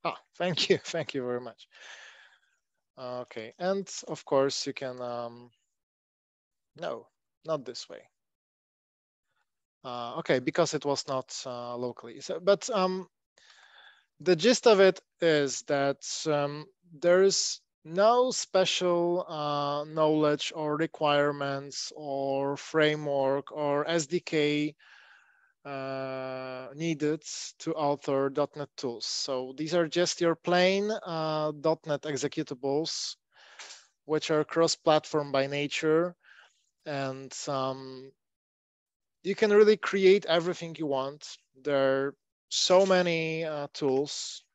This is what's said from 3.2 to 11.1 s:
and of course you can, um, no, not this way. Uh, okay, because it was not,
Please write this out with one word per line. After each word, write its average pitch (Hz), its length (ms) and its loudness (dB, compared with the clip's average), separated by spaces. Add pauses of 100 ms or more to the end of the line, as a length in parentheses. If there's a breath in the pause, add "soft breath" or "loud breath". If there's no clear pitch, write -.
and 190 300 -4 (200)
of - 160 -10
course 135 420 0
you 135 80 -8
can, 127 260 -10
um, 120 500 -10 (1300)
no, 143 300 -10 (400)
not 156 180 -4
this - 240 -12
way. - 140 -16 (1800)
Uh, 123 340 -10
okay, 151 220 0
because 156 340 -2
it 143 100 -6
was 143 240 -4
not, 131 260 -6 (120)